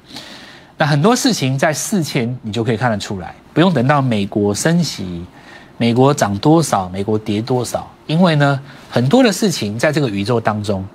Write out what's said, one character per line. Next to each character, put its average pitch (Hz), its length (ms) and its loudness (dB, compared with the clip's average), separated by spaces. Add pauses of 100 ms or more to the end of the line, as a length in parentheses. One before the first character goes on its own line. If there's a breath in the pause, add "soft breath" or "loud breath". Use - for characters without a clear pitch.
(800 loud breath)
那 156 80 2
很 143 160 2
多 226 120 6
事 247 200 0
情 135 240 -2
在 165 120 2
事 165 320 -2
前 127 380 -2
你 110 100 -10
就 110 140 -2
可 120 80 0
以 110 60 0
看 123 120 0
得 107 60 0
出 98 240 -8
来， - 140 -14 (180)
不 156 80 0
用 185 140 4
等 123 120 2
到 143 140 2
美 110 260 0
国 104 280 0
升 170 280 0
息、 90 400 -8 (540 loud breath)
美 117 160 0
国 131 220 4
涨 101 240 0
多 156 240 4
少、 98 260 -2
美 95 160 -6
国 107 140 -2
跌 107 240 -4
多 127 200 -2
少， - 280 -8 (160)
因 156 120 0
为 175 180 4
呢， 143 220 2 (300 loud breath)
很 123 180 0
多 240 160 6
的 233 80 4
事 190 200 0
情 107 280 -6
在 151 140 0
这 151 80 0
个 135 80 0
宇 101 160 -2
宙 117 160 0
当 107 220 -2
中 101 200 -4 (120)